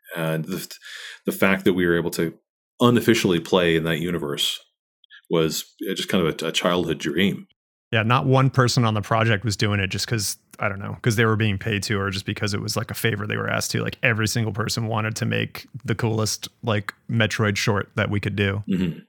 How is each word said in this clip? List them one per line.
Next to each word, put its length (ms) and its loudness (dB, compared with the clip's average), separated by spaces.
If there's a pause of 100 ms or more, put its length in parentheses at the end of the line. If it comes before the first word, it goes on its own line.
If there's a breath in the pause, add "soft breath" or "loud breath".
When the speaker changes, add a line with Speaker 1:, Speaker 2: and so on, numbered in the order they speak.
(160)
Speaker 1:
And 300 -2
the, 220 -6 (600 loud breath)
the 40 -2
fact 340 2
that 80 6
we 120 2
were 120 4
able 140 0
to 220 -2 (480)
unofficially 600 6
play 340 4
in 80 2
that 160 0
universe 580 -2 (720 loud breath)
was 360 2 (300)
just 120 -6
kind 180 2
of 160 -2
a, 60 -2
a 40 -2
childhood 460 0
dream. 480 -2 (460)
Speaker 2:
Yeah, 120 2
not 220 2
one 260 4
person 340 4
on 80 2
the 80 0
project 420 2
was 140 -2
doing 220 0
it 80 0
just 200 -6
'cause, 300 -4 (220)
I 100 0
don't 100 -6
know, 220 -8
'cause 140 2
they 100 4
were 100 4
being 220 0
paid 260 -4
to 160 -2
or 120 -2
just 140 -6
because 280 -4
it 80 -4
was, 160 -4
like, 140 -4
a 20 -8
favor 340 -2
they 80 -4
were 140 -4
asked 220 -2
to. 100 -2
Like, 220 -6
every 260 -2
single 240 -2
person 340 -4
wanted 300 -4
to 80 -4
make 420 -4 (160)
the 120 -2
coolest, 520 -2 (160)
like, 300 -2 (180)
Metroid 460 2
short 380 0
that 140 0
we 120 0
could 160 -4
do. 340 0
Speaker 1:
Mm-hmm. 380 -2